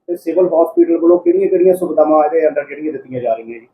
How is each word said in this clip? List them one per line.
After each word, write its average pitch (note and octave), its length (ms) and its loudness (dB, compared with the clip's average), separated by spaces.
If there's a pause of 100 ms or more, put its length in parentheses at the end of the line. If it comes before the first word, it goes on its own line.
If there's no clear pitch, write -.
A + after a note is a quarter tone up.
ਤੇ F3 100 -6
ਸਿਵਲ E3+ 300 -2
ਹਸਪੀਟਲ E3 520 0
ਵੱਲੋਂ E3+ 200 4
ਕਿਹੜੀਆਂ-ਕਿਹੜੀਆਂ F3+ 560 2
ਸੁਵਿਧਾਵਾਂ D#3 500 2
ਇਹਦੇ D#3 240 0
under C#3+ 200 -4
ਜਿਹੜੀਆਂ D3+ 240 -8
ਦਿੱਤੀਆਂ C3 280 -10
ਜਾ A#2+ 140 -2
ਰਹੀਆਂ A2+ 260 -12
ਜੀ? A2+ 140 -20